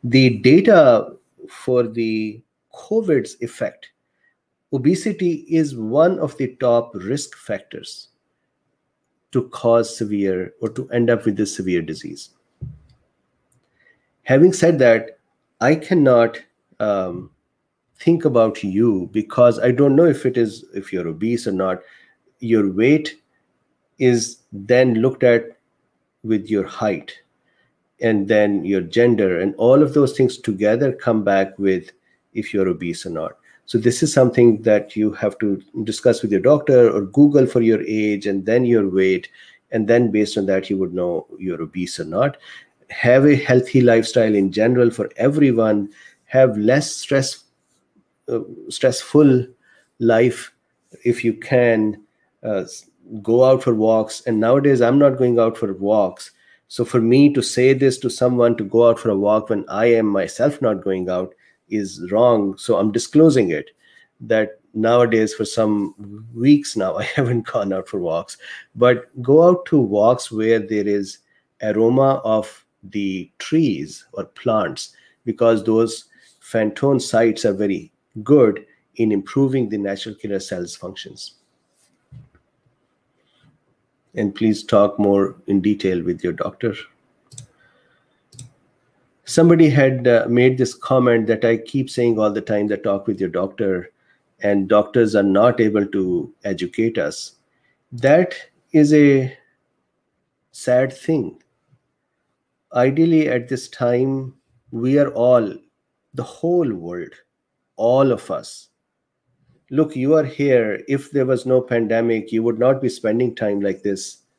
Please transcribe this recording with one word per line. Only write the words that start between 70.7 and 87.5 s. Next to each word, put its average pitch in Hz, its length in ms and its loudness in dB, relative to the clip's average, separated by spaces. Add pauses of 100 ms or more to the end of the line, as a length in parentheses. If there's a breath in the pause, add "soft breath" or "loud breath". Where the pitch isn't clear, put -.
is 101 320 -6 (440)
aroma 123 600 0
of 110 360 -4 (300)
the 95 500 -8
trees 113 720 -4
or 98 140 -10
plants, 104 680 -6 (300 soft breath)
because 113 400 0
those 113 460 -2 (320 soft breath)
Fantone 120 600 -2
sites 113 440 0
are 104 80 0
very 101 400 -4 (300)
good 120 420 2 (320 soft breath)
in 110 160 0
improving 127 560 -2
the 107 80 -6
natural 98 380 -8
killer 98 260 -8
cells 90 340 -10
functions. - 600 -18 (2750)
And 101 200 -4
please 110 300 -2
talk 101 340 2
more 101 380 0 (100)
in 98 140 0
detail 95 420 -2
with 85 220 -6
your - 80 -4
doctor. - 420 -8 (2500)